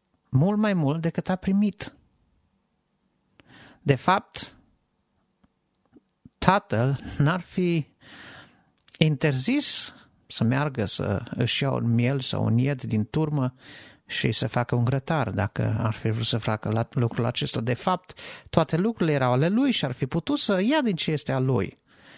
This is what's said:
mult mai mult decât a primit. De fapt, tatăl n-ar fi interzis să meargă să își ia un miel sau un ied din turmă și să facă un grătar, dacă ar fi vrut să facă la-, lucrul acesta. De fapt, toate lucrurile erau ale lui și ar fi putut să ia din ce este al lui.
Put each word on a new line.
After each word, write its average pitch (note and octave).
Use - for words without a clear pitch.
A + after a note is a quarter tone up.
mult F3+
mai G#3+
mult D#3+
decât E3
a F#3
primit. G3
De C#3
fapt, -
tatăl C3+
n-ar E3
fi E3+
interzis D#3
să -
meargă C3
să F#2+
își -
ia C3+
un A#2
miel B2
sau G#2+
un A2
ied C3+
din A2
turmă D3
și -
să A#2
facă A#2+
un A#2+
grătar, C3+
dacă G#2+
ar A2+
fi -
vrut A2+
să A#2
facă G#2+
la-, A2+
lucrul A#2+
acesta. B2+
De A#2+
fapt, -
toate D#3+
lucrurile F3+
erau B2+
ale C#3
lui B3
și -
ar C3
fi C3
putut G#3+
să C#4
ia C#4+
din A3
ce -
este D3
al C3
lui. A#2